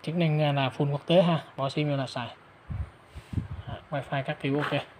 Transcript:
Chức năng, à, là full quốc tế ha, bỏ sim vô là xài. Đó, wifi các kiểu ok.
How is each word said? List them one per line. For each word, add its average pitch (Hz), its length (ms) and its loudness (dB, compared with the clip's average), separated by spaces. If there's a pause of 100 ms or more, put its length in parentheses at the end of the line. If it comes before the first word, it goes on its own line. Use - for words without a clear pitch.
Chức 160 140 -6
năng, 156 260 4
à, 147 100 4
là 135 160 2
full 143 220 0
quốc 143 160 -4
tế 165 160 8
ha, 165 180 4 (160)
bỏ 139 120 -2
sim 151 220 0
vô 143 60 2
là 135 100 -2
xài. 120 220 -8 (1400)
Đó, 110 60 -8 (160)
wifi 139 320 -4
các 147 180 -6
kiểu 143 220 0
ok. 143 200 -2 (180)